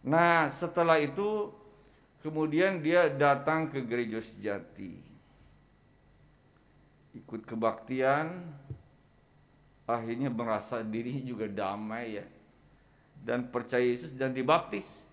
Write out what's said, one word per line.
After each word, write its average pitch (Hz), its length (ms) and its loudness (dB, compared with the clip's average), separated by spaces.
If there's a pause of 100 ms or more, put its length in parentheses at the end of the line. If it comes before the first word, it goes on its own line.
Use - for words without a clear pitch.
Nah, 165 480 6
setelah 170 480 4
itu 208 500 -2 (720)
kemudian 156 560 2
dia 160 320 4
datang 143 560 2
ke 135 160 -6
Gereja 113 400 -2
Sejati. 101 720 -8 (2250)
Ikut - 300 -10
kebaktian, 131 960 0 (1400)
akhirnya 120 420 -2
merasa 110 560 -4
dirinya 120 380 -4
juga 110 260 -6
damai, 107 720 -6
ya. - 40 -16 (920)
Dan 123 320 -4
percaya 123 320 0
Yesus 123 320 0
dan 135 160 -2
dibaptis. 131 560 0 (260)